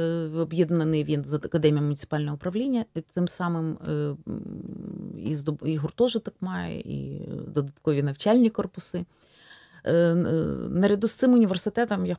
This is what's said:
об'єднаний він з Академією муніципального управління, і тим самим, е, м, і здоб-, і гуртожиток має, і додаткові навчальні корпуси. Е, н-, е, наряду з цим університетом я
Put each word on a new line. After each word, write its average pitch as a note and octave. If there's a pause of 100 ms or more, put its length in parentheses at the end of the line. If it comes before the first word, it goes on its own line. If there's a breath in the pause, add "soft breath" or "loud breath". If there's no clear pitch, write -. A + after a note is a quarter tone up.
(280)
об'єднаний D#3+
він C#3+
з C#3
Академією D3+
муніципального D3
управління, A3 (100)
і E3
тим F3
самим, E3 (100)
е, D3+
м, D3 (1080)
і C#3
здоб-, D3
і D#3
гуртожиток A3
має, F3+
і C#3 (260)
додаткові C#3+
навчальні G#3+
корпуси. - (800 soft breath)
Е, C3+
н-, E3+
е, D3+
наряду G3+
з -
цим B3+
університетом G#3
я F3